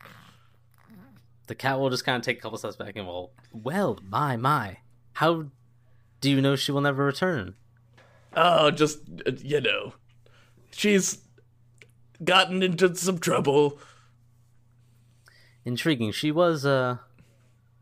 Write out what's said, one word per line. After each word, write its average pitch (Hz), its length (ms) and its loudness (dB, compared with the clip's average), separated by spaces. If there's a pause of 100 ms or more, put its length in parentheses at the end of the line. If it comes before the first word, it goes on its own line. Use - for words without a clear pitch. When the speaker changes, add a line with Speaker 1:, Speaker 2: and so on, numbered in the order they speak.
(1500)
Speaker 1:
The 117 80 -12
cat 135 240 -2
will 135 100 0
just 123 160 -2
kinda 127 160 -2
take 113 180 -4
a - 40 -20
couple 110 160 -10
steps 104 180 -10
back 101 200 -12
and 101 100 -8
will, 90 260 -10 (200)
"Well, 131 540 -4
my, 123 300 -2
my. 117 420 -2 (360)
How 160 320 0 (760)
do 135 100 2
you 135 120 4
know 139 140 4
she 143 160 -2
will 139 100 0
never 139 240 0
return?" 139 480 -2 (800)
Speaker 2:
Oh, 160 360 6
just, 147 280 0 (280)
uh, - 120 0
you 139 240 -2
know. 101 320 -4 (800)
She's 202 500 2 (1000)
gotten 185 400 4
into 180 340 2
some 180 220 -2
trouble. 143 600 2 (1900)
Speaker 1:
Intriguing. 120 480 -2
She 151 180 -2
was, 160 360 2
uh, 127 320 0 (840)